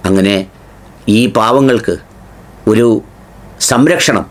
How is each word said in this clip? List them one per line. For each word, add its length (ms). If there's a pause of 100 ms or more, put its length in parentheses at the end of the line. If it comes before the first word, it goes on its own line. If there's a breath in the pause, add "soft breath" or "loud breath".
അങ്ങനെ 320 (720)
ഈ 180
പാവങ്ങൾക്ക് 680 (720)
ഒരു 180 (720)
സംരക്ഷണം 720